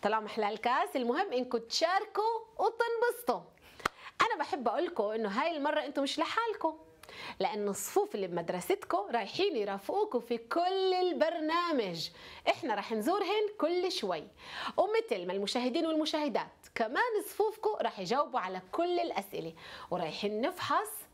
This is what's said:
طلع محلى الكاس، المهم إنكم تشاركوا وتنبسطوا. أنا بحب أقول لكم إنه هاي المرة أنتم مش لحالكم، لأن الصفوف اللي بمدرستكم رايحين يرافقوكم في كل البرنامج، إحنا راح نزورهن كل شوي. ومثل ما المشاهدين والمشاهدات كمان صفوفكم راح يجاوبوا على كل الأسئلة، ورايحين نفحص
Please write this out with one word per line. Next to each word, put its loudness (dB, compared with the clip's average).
طلع 2
محلى -2
الكاس، 0
المهم 2
إنكم 0
تشاركوا 0
وتنبسطوا. 2
أنا 4
بحب -2
أقول 2
لكم -2
إنه 0
هاي 0
المرة 0
أنتم 0
مش -2
لحالكم، 0
لأن 0
الصفوف 0
اللي -2
بمدرستكم 0
رايحين 0
يرافقوكم 0
في -2
كل 2
البرنامج، 2
إحنا 0
راح -4
نزورهن 2
كل 2
شوي. -2
ومثل 2
ما -2
المشاهدين 2
والمشاهدات 0
كمان 2
صفوفكم 0
راح -2
يجاوبوا 2
على -4
كل 2
الأسئلة، -4
ورايحين -2
نفحص 0